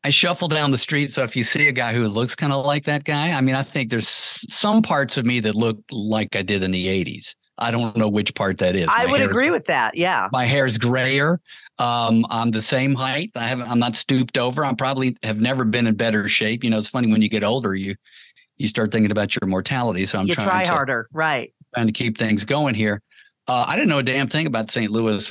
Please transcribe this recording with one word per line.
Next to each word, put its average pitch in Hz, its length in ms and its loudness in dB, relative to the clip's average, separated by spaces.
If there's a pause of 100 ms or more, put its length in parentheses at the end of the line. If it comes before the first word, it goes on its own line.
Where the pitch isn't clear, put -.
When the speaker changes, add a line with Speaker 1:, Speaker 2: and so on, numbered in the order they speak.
Speaker 1:
I 143 60 0
shuffle 175 360 0
down 151 240 2
the 131 60 2
street. 143 340 -2
So 135 120 -2
if 120 120 -6
you 123 80 0
see 143 240 0
a 139 60 2
guy 120 200 -2
who 117 140 2
looks 113 280 -2
kinda 143 200 0
like 143 300 0
that 147 180 -2
guy, 156 300 0
I 139 80 0
mean, 131 140 2
I 135 80 -2
think 131 260 -4
there's 113 180 0
s-, - 420 2
some 214 320 4
parts 147 360 0
of 123 80 -2
me 123 160 2
that 107 140 0
look 110 220 0 (140)
like 107 460 -2
I 101 40 0
did 98 220 0
in 95 80 0
the 90 160 -2
eighties. 92 480 -4 (220)
I 117 140 -2
don't 113 260 -2
know 107 100 2
which 104 260 0
part 95 260 -2
that 92 180 2
is. 160 120 2
Speaker 2:
I 233 180 2
Speaker 1:
My 262 40 0
Speaker 2:
would 277 80 2
Speaker 1:
hair's 262 180 2
Speaker 2:
agree 269 120 2
with 320 160 -2
that. 127 320 0
Yeah. 160 340 0
Speaker 1:
My 127 140 0
hair's 131 320 2
grayer. 131 640 0 (380)
Um, 117 500 2
I'm 117 220 0
the 110 100 0
same 135 340 0
height. 131 400 -4
I 120 120 -6
haven't, 123 220 -4
I'm 120 100 2
not 120 160 0
stooped 131 420 0
over. 127 260 0
I'm 143 140 -2
probably 131 460 -2
have 110 180 -2
never 123 240 2
been 117 220 2
in 107 80 2
better 107 340 0
shape. 113 340 0
You 120 60 0
know, 110 80 2
it's 107 100 -2
funny 120 240 0
when 110 100 4
you 107 80 4
get 104 140 0
older, 110 320 0
you, 95 200 -6 (640)
you 107 120 -2
start 110 220 -2
thinking 107 200 2
about 101 240 0
your 95 140 -2
mortality. 95 560 0
So 147 140 -2
I'm 95 80 0
Speaker 2:
You 175 80 0
Speaker 1:
trying 208 120 -2
Speaker 2:
try 185 160 0
Speaker 1:
to, 175 80 0
Speaker 2:
harder. 135 400 -2
Right. 151 420 -2 (200)
Speaker 1:
trying 117 140 0
to 107 60 0
keep 113 240 -4
things 107 280 0
going 139 300 0
here. 107 260 0 (460)
Uh, 123 200 2
I 151 80 0
didn't 202 140 2
know 147 100 2
a 135 40 0
damn 131 240 0
thing 151 200 -2
about 110 240 -2
Saint 107 200 -2
Louis 110 400 0